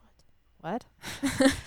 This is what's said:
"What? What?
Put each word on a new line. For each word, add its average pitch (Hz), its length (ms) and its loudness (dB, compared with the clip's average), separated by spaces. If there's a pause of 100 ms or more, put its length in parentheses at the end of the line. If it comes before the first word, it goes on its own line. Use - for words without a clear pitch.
(600)
"What? 185 220 -6 (480)
What? 269 220 4 (140)